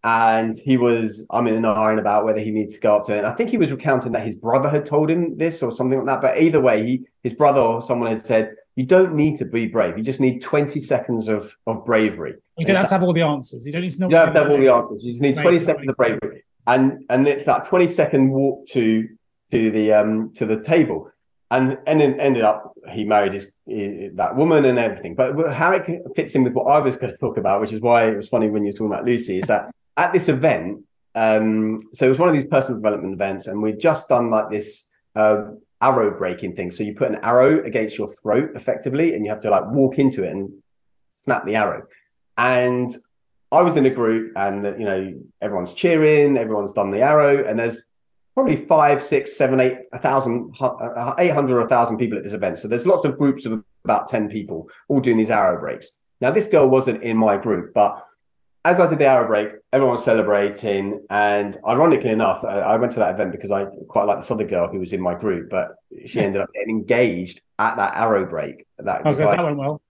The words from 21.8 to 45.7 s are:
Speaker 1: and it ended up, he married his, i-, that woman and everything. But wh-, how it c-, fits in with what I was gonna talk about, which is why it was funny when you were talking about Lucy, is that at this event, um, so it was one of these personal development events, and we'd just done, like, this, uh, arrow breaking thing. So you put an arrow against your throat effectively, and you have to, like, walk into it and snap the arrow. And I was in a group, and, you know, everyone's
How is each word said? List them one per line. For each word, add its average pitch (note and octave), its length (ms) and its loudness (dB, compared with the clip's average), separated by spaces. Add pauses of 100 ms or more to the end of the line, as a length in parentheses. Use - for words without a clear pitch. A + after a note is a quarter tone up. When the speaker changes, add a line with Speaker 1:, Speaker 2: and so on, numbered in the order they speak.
Speaker 1:
and D#3 140 4
it C3+ 180 2
ended C3 240 2
up, - 300 0 (180)
he A2+ 120 -6
married G2+ 300 2
his, G2 180 -12 (180)
i-, G2+ 440 -8
that F#2 220 -4
woman D3+ 300 4
and B2 120 4
everything. F#2+ 380 -4
But B2+ 180 0
wh-, D#3 180 -2
how E3 200 0
it F3+ 160 0
c-, E3+ 120 -6 (160)
fits - 200 -4
in C3+ 80 4
with B2 100 0
what A#2+ 120 -2
I D3 140 4
was C3 180 -2
gonna - 200 -8
talk - 200 -4
about, G2+ 240 0
which G#2 120 -4
is G#2+ 80 -8
why A#2 280 4
it G#2+ 80 -2
was A2 120 -12
funny A2 200 0
when G#2 140 -2
you G2+ 80 -2
were G2 60 -12
talking G#2+ 160 -4
about - 120 -6
Lucy, A#2 340 -2
is F#2+ 80 -4
that - 240 -2 (240)
at F3 180 0
this F3+ 160 2
event, A2+ 540 -2 (320)
um, A2 640 0 (140)
so C3 120 0
it C3 40 6
was C3 100 2
one F3 100 4
of D#3 60 4
these C3+ 100 0
personal C3 320 0
development G2+ 360 -2
events, F#2+ 340 -6
and G#2 160 -6
we'd G#2+ 160 -4
just D#3 300 0
done, A#2+ 200 2
like, G#2+ 220 0
this, - 360 -10 (280)
uh, G#2+ 300 2 (360)
arrow A#2+ 340 2
breaking F#2 400 -6
thing. F2+ 140 -8
So G#2+ 140 -8
you G#2 100 -6
put - 160 -2
an G#2 140 -4
arrow C3 400 4
against A2 340 -4
your G#2 100 -6
throat B2 480 -2
effectively, C3 600 -2
and G#2 100 -4
you G#2+ 60 -6
have G#2+ 100 -8
to, A2 80 -4
like, F#2+ 220 2
walk C3+ 260 2
into B2+ 260 0
it D#2+ 100 -6
and G2 180 -8 (600)
snap - 340 -4
the G#2 100 -4
arrow. G#2+ 320 -2 (500)
And B2 540 0 (600)
I D#3+ 100 6
was E3+ 140 2
in C3+ 100 4
a C3 40 6
group, A2+ 460 0
and, G2+ 280 -4 (160)
you A2 60 -6
know, F#2+ 280 -4 (280)
everyone's F#2+ 320 -6